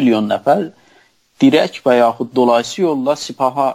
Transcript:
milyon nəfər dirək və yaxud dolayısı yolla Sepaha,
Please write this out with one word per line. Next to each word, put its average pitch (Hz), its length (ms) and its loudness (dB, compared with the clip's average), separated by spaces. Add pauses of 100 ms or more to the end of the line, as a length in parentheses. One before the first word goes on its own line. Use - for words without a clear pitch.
milyon 110 280 2
nəfər 143 420 0 (680)
dirək 156 440 2
və 123 140 4
yaxud 117 360 -2
dolayısı 123 460 0
yolla 147 340 -2
Sepaha, 135 600 -4